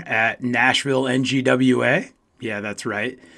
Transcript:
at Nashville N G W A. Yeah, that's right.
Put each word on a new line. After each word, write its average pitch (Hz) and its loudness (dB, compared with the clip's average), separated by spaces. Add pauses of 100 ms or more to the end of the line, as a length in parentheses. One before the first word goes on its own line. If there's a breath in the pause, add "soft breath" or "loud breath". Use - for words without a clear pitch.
at 113 -2
Nashville 131 0
N 131 0
G 127 0
W 127 4
A. 151 0 (300)
Yeah, 107 -6
that's 104 -8
right. 110 -6 (200 soft breath)